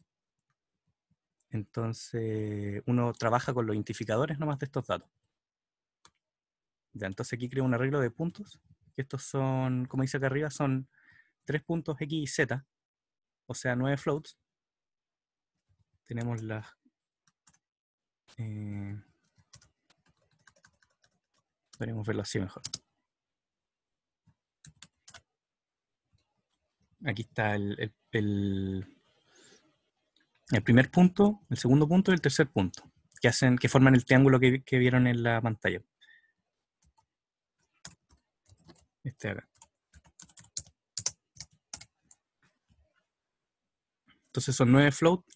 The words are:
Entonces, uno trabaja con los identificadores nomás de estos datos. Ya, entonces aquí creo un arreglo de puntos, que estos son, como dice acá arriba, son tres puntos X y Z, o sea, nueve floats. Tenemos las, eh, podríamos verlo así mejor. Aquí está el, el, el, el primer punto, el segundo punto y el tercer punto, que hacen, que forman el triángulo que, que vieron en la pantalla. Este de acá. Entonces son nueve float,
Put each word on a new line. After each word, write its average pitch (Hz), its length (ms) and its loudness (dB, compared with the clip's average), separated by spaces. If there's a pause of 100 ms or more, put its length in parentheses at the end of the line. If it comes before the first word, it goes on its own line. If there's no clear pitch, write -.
(1500)
Entonces, 107 1400 -6
uno 120 260 0
trabaja 117 400 0
con 120 140 -2
los 107 100 -2
identificadores 117 640 -4
nomás 147 200 -4
de 139 80 -6
estos 135 200 -8
datos. - 240 -6 (1800)
Ya, 104 120 -8
entonces 98 280 -8
aquí 123 160 -8
creo 135 140 -2
un 127 100 0
arreglo 135 260 0
de 120 100 -2
puntos, - 500 -10 (340)
que 135 80 -8
estos 135 200 -10
son, 131 640 -2
como 131 160 -4
dice 135 140 -4
acá 135 100 -2
arriba, 143 240 -4
son 131 380 -2 (560)
tres 143 180 -4
puntos 165 380 -6
X 156 180 -6
y 147 80 -4
Z, 135 400 -2 (800)
o - 80 -10
sea, 123 220 -4
nueve 135 200 0
floats. 147 420 -6 (1700)
Tenemos 117 380 -8
las, 110 240 -10 (1700)
eh, 104 640 -10 (2750)
podríamos 113 300 -6
verlo 107 160 -4
así - 160 -6
mejor. 95 240 -6 (4000)
Aquí 110 160 -4
está 107 320 -2
el, 101 260 -6
el, 110 140 -8 (180)
el, 98 920 -4 (1500)
el 107 120 2
primer 127 280 6
punto, 202 580 4
el 123 80 -2
segundo 143 320 4
punto 190 220 4
y 185 40 4
el 160 60 0
tercer 143 300 2
punto, - 420 -4 (280)
que 120 80 4
hacen, 123 280 4
que 120 140 0
forman 131 240 8
el 120 100 4
triángulo 131 340 6
que, 131 240 2
que 131 160 -2
vieron 123 280 4
en 120 160 0
la 117 180 0
pantalla. 107 420 -2 (3250)
Este 131 220 -12
de 101 60 -4
acá. - 160 -14 (4000)
Entonces 131 280 -4
son 123 160 4
nueve 139 220 8
float, 170 320 2 (120)